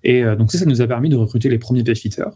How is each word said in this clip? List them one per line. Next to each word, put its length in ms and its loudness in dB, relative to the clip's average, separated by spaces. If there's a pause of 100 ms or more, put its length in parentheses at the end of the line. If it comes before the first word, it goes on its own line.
Et, 200 4
euh, 120 2
donc 160 2
ça, 60 -2
ça 80 0
nous 160 2
a 60 0
permis 220 -2
de 60 2
recruter 340 0
les 100 0
premiers 240 -2
payfitters. 520 -4